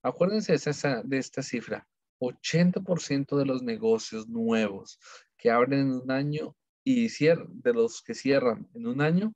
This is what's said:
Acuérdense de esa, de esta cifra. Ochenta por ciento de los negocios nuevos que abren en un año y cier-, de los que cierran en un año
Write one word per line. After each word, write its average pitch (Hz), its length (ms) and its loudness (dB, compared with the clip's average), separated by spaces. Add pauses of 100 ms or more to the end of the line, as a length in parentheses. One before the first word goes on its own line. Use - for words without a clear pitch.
Acuérdense 190 500 0
de - 40 4
esa, 143 460 -2
de 135 140 -2
esta 131 260 -4
cifra. 110 440 -8 (320)
Ochenta 175 600 2
por 180 220 -2
ciento 139 360 -2
de 139 80 2
los 131 160 -2
negocios 110 680 -2
nuevos 113 720 -2 (380)
que 117 140 2
abren 123 300 4
en 139 100 2
un 127 200 -4
año 147 440 -4 (300)
y 127 220 4
cier-, 160 420 2
de - 240 0
los 117 280 0
que - 120 -12
cierran 123 600 0
en 117 140 -8
un 131 140 -2
año 180 340 2